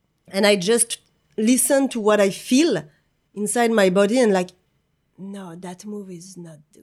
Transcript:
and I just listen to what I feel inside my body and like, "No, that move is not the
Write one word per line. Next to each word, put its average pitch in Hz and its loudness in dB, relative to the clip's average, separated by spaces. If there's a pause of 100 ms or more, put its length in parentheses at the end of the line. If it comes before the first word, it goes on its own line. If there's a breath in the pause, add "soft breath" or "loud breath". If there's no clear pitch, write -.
(280)
and 202 0
I 208 4
just 208 -2 (380)
listen 254 2
to 240 -8
what 208 2
I 196 4
feel 247 0 (520 soft breath)
inside 226 -2
my 202 4
body 202 2
and 220 4
like, 180 -2 (680)
"No, 190 -16
that 180 -16
move 208 -14
is 180 -18
not 165 -20 (160)
the - -20